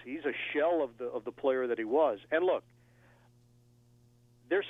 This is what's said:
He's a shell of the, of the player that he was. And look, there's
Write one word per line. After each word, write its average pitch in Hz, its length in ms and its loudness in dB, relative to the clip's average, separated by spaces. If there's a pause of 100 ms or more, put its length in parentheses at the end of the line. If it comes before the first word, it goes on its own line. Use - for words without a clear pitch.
He's 147 220 -10
a 135 80 -2 (200)
shell 160 300 2
of 117 140 -6
the, 123 80 -8
of 120 180 -6
the 117 80 -8
player 131 360 0
that 117 100 0
he 113 80 -4
was. 123 340 2 (120)
And 160 120 2
look, 165 200 2 (1900)
there's 190 200 2